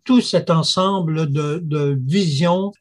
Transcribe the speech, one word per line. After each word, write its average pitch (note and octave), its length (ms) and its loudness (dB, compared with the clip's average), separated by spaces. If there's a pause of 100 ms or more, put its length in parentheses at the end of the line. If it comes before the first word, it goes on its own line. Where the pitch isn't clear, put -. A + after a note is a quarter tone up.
tout B3+ 200 4
cet E3 260 -2
ensemble E3 840 0
de, D3 320 -2
de D3 440 -2
visions, F3 760 0